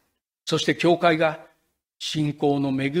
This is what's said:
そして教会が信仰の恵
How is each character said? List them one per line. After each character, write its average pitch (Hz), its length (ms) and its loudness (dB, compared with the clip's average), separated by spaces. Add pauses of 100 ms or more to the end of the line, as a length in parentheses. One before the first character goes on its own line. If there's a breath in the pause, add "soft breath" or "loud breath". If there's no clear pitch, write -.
(460)
そ 160 120 0
し - 80 -2
て 151 100 2
教 170 220 2
会 170 200 2
が 156 220 -2 (600)
信 151 340 -4
仰 143 260 0
の 139 100 -2
恵 135 200 -2 (100)